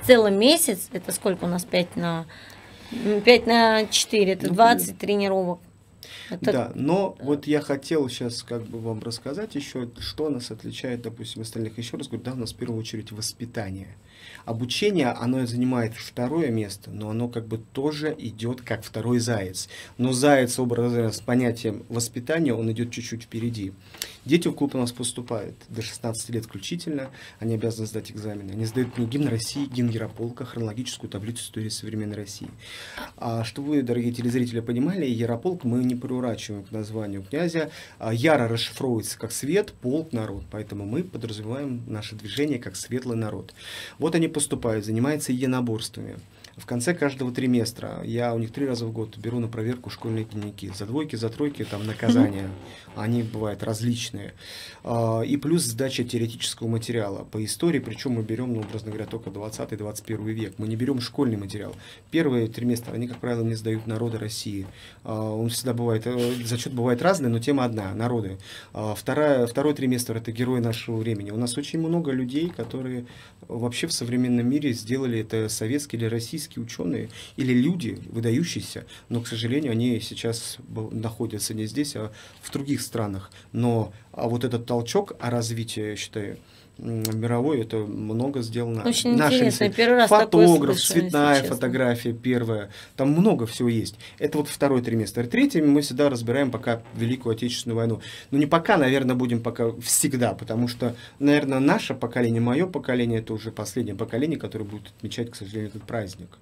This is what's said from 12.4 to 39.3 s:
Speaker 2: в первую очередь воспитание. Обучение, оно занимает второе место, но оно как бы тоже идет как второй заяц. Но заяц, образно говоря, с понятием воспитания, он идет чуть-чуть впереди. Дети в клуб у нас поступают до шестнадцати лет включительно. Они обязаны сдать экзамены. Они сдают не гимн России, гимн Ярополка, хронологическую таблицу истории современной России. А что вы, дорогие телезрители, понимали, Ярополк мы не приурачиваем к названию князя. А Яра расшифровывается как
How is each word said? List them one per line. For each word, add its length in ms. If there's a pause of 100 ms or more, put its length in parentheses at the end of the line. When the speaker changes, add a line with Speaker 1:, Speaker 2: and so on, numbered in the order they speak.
Speaker 2:
в 40
первую 220
очередь 340
воспитание. 760 (560)
Обучение, 640
оно 380
занимает 480
второе 560
место, 400
но 200
оно 180
как 180
бы 120 (140)
тоже 440
идет 460
как 220
второй 340
заяц. 500 (300)
Но 140
заяц, 460
образно 320
говоря, 220
с 80
понятием 680
воспитания, 680
он 160
идет 200
чуть-чуть 340
впереди. 480 (520)
Дети 240
в 40
клуб 220
у 40
нас 140
поступают 640 (140)
до 140
шестнадцати 500
лет 120
включительно. 680 (300)
Они 140
обязаны 320
сдать 240
экзамены. 420
Они 120
сдают 340
не 80
гимн 220
России, 380
гимн 240
Ярополка, 540
хронологическую 680
таблицу 320
истории 260
современной 480
России. 320 (680)
А 280
что 180
вы, 200
дорогие 300
телезрители, 480
понимали, 460
Ярополк 580
мы 200
не 100
приурачиваем 720
к 80
названию 500
князя. 480 (280)
А 160
Яра 340
расшифровывается 720
как 140